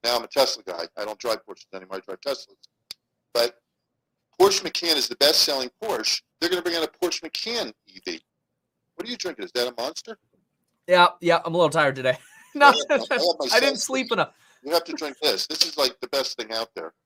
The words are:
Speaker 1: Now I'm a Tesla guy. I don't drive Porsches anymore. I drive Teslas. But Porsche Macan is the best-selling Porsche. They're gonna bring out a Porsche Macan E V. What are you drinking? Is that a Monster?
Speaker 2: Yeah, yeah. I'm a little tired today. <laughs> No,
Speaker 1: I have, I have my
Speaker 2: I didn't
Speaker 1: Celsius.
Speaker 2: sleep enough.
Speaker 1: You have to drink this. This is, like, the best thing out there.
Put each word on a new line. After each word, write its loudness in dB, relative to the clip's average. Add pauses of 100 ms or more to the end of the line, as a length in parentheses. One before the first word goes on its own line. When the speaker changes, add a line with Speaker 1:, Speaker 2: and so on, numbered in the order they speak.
Speaker 1:
Now 0
I'm -2
a -14
Tesla 0
guy. -8 (120)
I -6
don't -10
drive -4
Porsches -18
anymore. -12
I -8
drive -14
Teslas. -8 (800)
But 0 (800)
Porsche 6
Macan 0
is 0
the -8
best-selling 2 (120)
Porsche. -2 (180)
They're -2
gonna 0
bring -2
out 0
a -6
Porsche -4
Macan -6 (120)
E -20
V. -8 (760)
What -12
are -10
you -10
drinking? -8
Is -16
that 0
a -10
Monster? -10 (680)
Speaker 2:
Yeah, 6 (120)
yeah. 4
I'm -6
a 0
little 6
tired 2
today. 0
<laughs> -20 (260)
No, 8
Speaker 1:
I -
have, 2 (120)
I 4
have 2
my 0
Speaker 2:
I 2
didn't 2
Speaker 1:
Celsius. -6
Speaker 2:
sleep -4
enough. 0 (320)
Speaker 1:
You -4
have 2
to -10
drink -8
this. 0
This 0
is, -10
like, 0
the -10
best -4
thing -10
out -6
there. -12 (120)